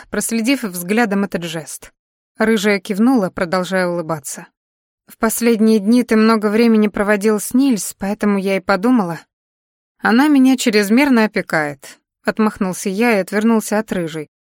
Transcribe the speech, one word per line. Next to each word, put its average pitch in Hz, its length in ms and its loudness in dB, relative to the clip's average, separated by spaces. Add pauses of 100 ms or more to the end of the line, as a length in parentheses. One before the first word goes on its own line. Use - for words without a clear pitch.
(120)
проследив 226 500 -2
взглядом 196 640 -2
этот 196 180 -6
жест. 165 500 -12 (460)
Рыжая 214 420 0
кивнула, 208 520 0
продолжая 180 560 -2
улыбаться. 165 580 -8 (640)
"В - 120 -20
последние 220 580 2
дни 220 260 2
ты 220 120 0
много 214 340 2
времени 220 380 2
проводил 208 520 0
с - 140 -8
Нильс, 254 440 0
поэтому 202 420 -2
я 190 180 -2
и - 20 -4
подумала". 196 600 0 (800)
"Она 233 280 2
меня 262 300 4
чрезмерно 226 680 2
опекает", — 160 760 -6 (240)
отмахнулся 208 640 -4
я 220 240 0
и 196 80 2
отвернулся 208 560 0
от 220 140 -4
рыжей, 165 380 -6 (140)